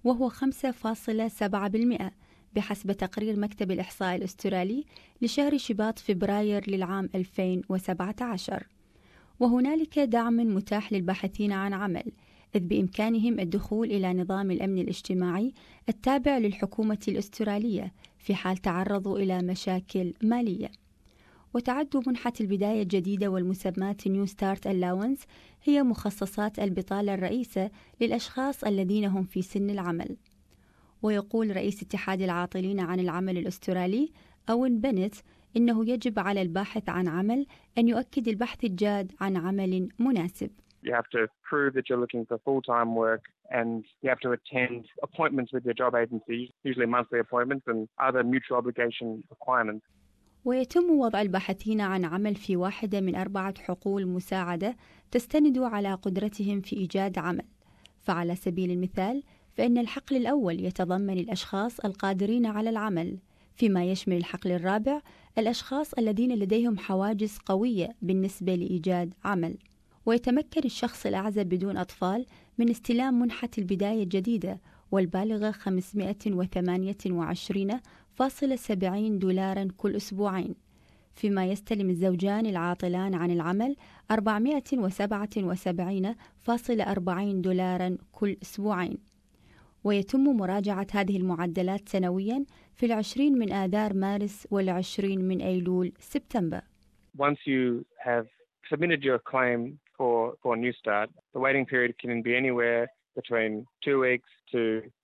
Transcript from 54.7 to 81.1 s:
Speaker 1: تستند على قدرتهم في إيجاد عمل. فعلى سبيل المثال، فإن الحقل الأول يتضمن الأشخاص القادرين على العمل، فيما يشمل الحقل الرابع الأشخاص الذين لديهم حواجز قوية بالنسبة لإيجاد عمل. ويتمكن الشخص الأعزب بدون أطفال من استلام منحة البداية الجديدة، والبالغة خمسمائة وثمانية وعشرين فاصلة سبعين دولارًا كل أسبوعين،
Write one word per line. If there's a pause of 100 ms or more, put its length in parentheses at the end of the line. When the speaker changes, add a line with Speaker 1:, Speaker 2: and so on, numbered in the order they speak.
Speaker 1:
تستند
على
قدرتهم
في
إيجاد
عمل. (540)
فعلى
سبيل
المثال، (280)
فإن
الحقل
الأول
يتضمن
الأشخاص
القادرين
على
العمل، (360)
فيما
يشمل
الحقل
الرابع (360)
الأشخاص
الذين
لديهم
حواجز
قوية
بالنسبة
لإيجاد (100)
عمل. (480)
ويتمكن
الشخص
الأعزب
بدون
أطفال (320)
من
استلام
منحة
البداية
الجديدة، (300)
والبالغة
خمسمائة (100)
وثمانية (120)
وعشرين (360)
فاصلة
سبعين
دولارًا (100)
كل
أسبوعين، (580)